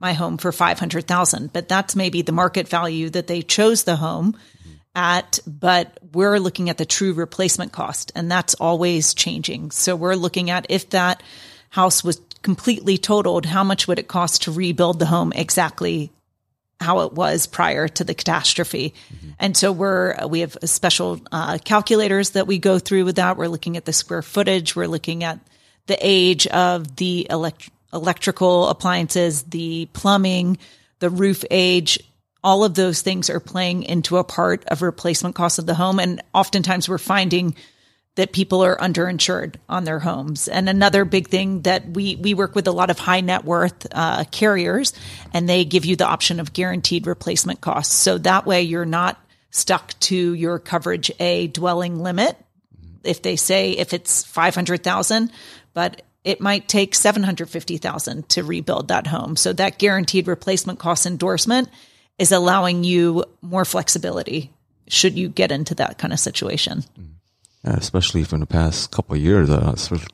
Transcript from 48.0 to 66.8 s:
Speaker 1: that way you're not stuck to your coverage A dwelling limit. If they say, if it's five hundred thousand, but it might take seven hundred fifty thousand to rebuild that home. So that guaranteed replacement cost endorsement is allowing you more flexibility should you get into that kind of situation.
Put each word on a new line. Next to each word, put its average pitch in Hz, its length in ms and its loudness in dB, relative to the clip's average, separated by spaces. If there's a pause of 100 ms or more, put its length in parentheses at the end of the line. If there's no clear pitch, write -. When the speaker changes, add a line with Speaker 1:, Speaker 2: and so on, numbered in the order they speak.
Speaker 1:
that 185 260 2
way 180 200 2
you're 170 200 -4
not 170 340 -2 (300)
stuck - 520 -2
to 180 340 0
your 170 240 -2
coverage 175 520 -2 (100)
A 175 260 0
dwelling 175 540 -2
limit. 180 360 -2 (680)
If 165 200 -4
they 180 140 -2
say, 190 360 0
if - 220 -4
it's - 300 -2
five 170 300 0
hundred 180 300 -2
thousand, 214 480 0 (400)
but 175 300 -4 (200)
it 185 160 -4
might 202 300 -2
take 196 260 2
seven 214 280 4
hundred 175 260 -2
fifty 165 300 -6
thousand 151 520 -8
to - 140 2
rebuild 151 440 -4
that - 180 0
home. 151 300 -4
So 185 180 0
that 190 240 -2
guaranteed 190 500 2
replacement 185 500 -2
cost 170 280 0
endorsement 185 640 0 (480)
is 180 120 4
allowing 180 540 4
you 175 400 4 (160)
more 180 240 -2
flexibility 175 880 -4 (340)
should - 300 2
you 180 140 -4
get - 200 0
into 147 260 -4
that - 200 -2
kind - 160 -4
of 160 80 -2
situation. - 640 -4 (160)